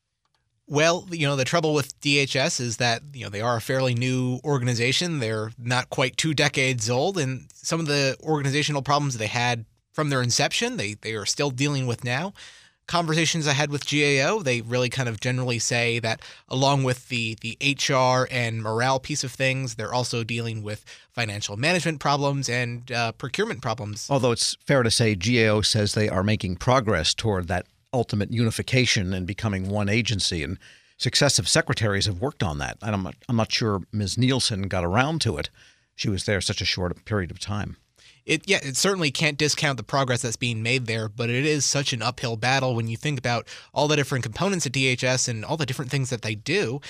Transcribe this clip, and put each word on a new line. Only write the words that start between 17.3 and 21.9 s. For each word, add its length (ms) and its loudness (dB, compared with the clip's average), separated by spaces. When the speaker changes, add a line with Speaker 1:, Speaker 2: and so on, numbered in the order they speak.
Speaker 1:
the 180 -10
H 300 0
R 400 4
and 320 -2
morale 360 0
piece 240 -4
of 80 -6
things, 440 -2
they're 180 -6
also 320 0
dealing 380 -4
with 240 -8
financial 460 -4
management 420 0